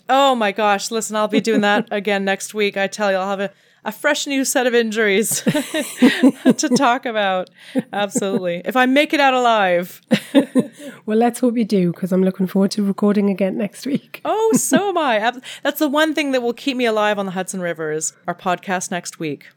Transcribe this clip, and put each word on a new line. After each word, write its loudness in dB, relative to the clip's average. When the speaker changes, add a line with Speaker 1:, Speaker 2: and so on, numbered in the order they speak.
Speaker 1:
Oh 4
my 0
gosh, 0
listen, -4
I'll 0
be 0
doing 2
that 2
<laughs> -18
again -2
next -4
week. -2
I 0
tell -2
you, 2
I'll -4
have -4
a, -4
a -6
fresh -2
new 0
set 0
of 2
injuries 2
<laughs> -
to 2
talk 2
about. -2
Absolutely. -2
If -4
I 4
make 2
it 2
out 4
alive. 2
<laughs> 6
Speaker 2:
Well, 0
let's 2
hope -2
you 0
do, 0
'cause -6
I'm 2
looking 0
forward 0
to -2
recording 0
again -2
next -8
week. -6
<laughs> -10
Speaker 1:
Oh, 0
so 0
am -2
I. 2
Ab-, -2
that's -2
the 2
one 2
thing -2
that 0
will -2
keep -4
me 0
alive 0
on -4
the -6
Hudson -6
River -4
is -6
our -4
podcast -4
next -8
week. -8